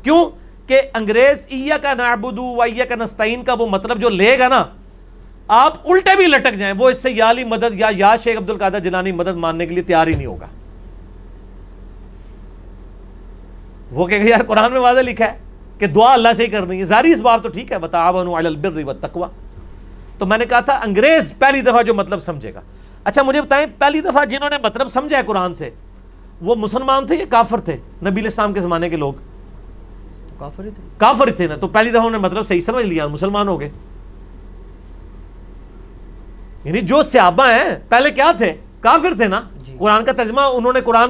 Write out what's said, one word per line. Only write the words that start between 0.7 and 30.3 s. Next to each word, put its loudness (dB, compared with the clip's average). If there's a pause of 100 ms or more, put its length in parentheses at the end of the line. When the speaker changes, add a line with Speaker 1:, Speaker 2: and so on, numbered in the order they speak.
Speaker 1:
انگریز 2
"ایاک -4 (120)
نعبد -4
و -4
ایاک -2
نستعین" -4
کا 0
وہ -2
مطلب -4
جو 2
لے 2
گا 4
نا، 2 (840)
آپ 4 (120)
الٹے 0
بھی 4
لٹک 2
جائیں، -4
وہ 4
اس -4
سے -2
یا 2
علی 0
مدد -2
یا، 0
یا 4
شیخ -2
عبد -8
القادر -2
جیلانی -4
مدد -4
ماننے -4
کے -8
لیے -4
تیار 2
ہی 0
نہیں -6
ہوگا۔ -12 (3500)
وہ -2
کہے 0
گا، 4
"یار 4
قرآن 2
میں 0
واضح 4
لکھا 0
ہے -6 (420)
کہ 0
دعا 6
اللہ 4
سے 0
ہی 0
کرنی -4
ہے۔" -4
ظاہری 4
اس 4
بات 2
تو -6
ٹھیک -10
ہے، -4
"وتعاونوا -2
علی -2
البر -6
والتقوی۔" -8 (880)
تو -4
میں 2
نے 0
کہا 2
تھا، 0
انگریز 2
پہلی 2
دفعہ 4
جو 0
مطلب -4
سمجھے -12
گا۔ -18 (420)
اچھا 0
مجھے 0
بتائیں، 0 (120)
پہلی 0
دفعہ 0
جنہوں -6
نے -4
مطلب -2
سمجھا -4
ہے 0
قرآن -4
سے، -12 (720)
وہ 0
مسلمان -2
تھے 0
یا -4
کافر 2
تھے؟ -6 (280)
نبی -2
علیہ -2
السلام -2
کے -4
زمانے -2
کے -4
لوگ -4
Speaker 2:
تو -20